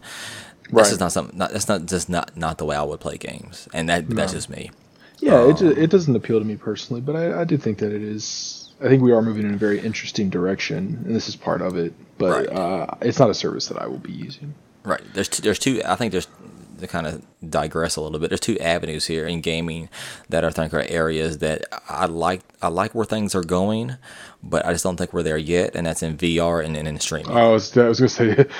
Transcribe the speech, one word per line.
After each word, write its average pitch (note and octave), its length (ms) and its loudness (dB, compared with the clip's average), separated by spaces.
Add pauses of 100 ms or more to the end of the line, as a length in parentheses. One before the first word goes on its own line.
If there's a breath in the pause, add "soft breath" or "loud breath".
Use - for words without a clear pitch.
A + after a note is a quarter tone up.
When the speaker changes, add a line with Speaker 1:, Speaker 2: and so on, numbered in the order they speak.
(640 loud breath)
Speaker 1:
This - 80 -12
Speaker 2:
Right. G#2+ 200 8
Speaker 1:
is G2 80 -2
not F2+ 120 0
something, - 260 -4
not, F#2 140 -2
that's - 160 -4
not, F#2 180 0
just F2 240 -2
not, F2 280 -4
not D#2+ 200 -4
the D#2 80 -6
way D2 100 -2
I D2 80 0
would D2 160 -4
play - 180 -8
games. - 560 -14
And E2 160 -2
that, E2+ 200 0
that's - 240 0
Speaker 2:
No. - 40 -6
Speaker 1:
just - 120 -10
me. - 220 -12 (480 soft breath)
Speaker 2:
Yeah, F#3+ 300 8
it D#3 80 6
ju-, E3+ 140 6
Speaker 1:
Um, A#2 60 4
Speaker 2:
it D#3+ 120 4
doesn't E3 260 4
appeal A2 240 2
to G#2+ 60 -2
me G#2+ 100 -4
personally, A2+ 460 -6
but D3 140 -4
I, E3+ 260 -2
I - 20 0
do D#3+ 140 2
think G#2+ 220 -2
that G#2+ 120 -2
it G#2 100 -6
is, - 800 -10
I C3 60 0
think C3 160 8
we A#2+ 80 8
are A2+ 100 8
moving G#2+ 240 0
in G2+ 80 0
a G2+ 40 -2
very G#2 220 2
interesting G#2+ 500 -2
direction, F#2+ 760 -2
and A2+ 100 -2
this G#2+ 140 -2
is G2 60 -8
part F2 260 -2
of F2+ 160 -2
it, E2+ 160 -2 (240)
but, F2+ 320 2
Speaker 1:
Right. - 80 -4
Speaker 2:
uh, F3 300 -2 (140)
it's - 180 0
not B2 100 10
a F#2+ 40 2
service - 340 -4
that - 140 -8
I A1+ 60 -6
will B1+ 120 -8
be - 120 -14
using. - 420 -12 (300)
Speaker 1:
Right. F#2+ 180 -2 (120)
There's G2 160 -4
t-, - 140 -6
there's G2 160 2
two, C3+ 260 0
I F#2 100 2
think A2 160 -2
there's, F2+ 160 -2 (520)
to F#2 80 -10
kinda D#2+ 340 -6 (280)
digress D#2+ 460 0
a D2+ 60 -4
little D#2 180 -6
bit, D#2+ 100 -2
there's F#2 120 -2
two G#2+ 180 -2
avenues E2 460 -2
here D#2+ 200 -2
in E2+ 140 -4
gaming E2 480 -4 (400 loud breath)
that E2 160 0
I E2 60 2
think D#2+ 240 -2
are D#2 160 2
areas D#2+ 480 0
that D#2 260 -2 (240)
I D2+ 180 -2
like, E2+ 360 -2 (200)
I F#2 60 -2
like F2+ 260 -2
where A2+ 120 -2
things G#2 280 -2
are F#2+ 100 0
going, G#2+ 520 0 (480 loud breath)
but D#2+ 220 0
I F2 80 0
just E2+ 100 -4
don't F#2 140 -2
think F2 160 -6
we're F2 100 0
there D#2 140 0
yet, E2+ 380 0
and E2+ 120 -2
that's D#2+ 160 -4
in D#2+ 140 -4
V E2 200 2
R E2+ 220 2
and, D#2 160 -4
and D2+ 100 -6
in D2+ 140 -6
streaming. - 360 -6
Speaker 2:
I A#2 120 6
was, A2 300 4
I A#2+ 100 8
was A#2 140 2
gonna B2 80 6
say, A2+ 360 4 (140 loud breath)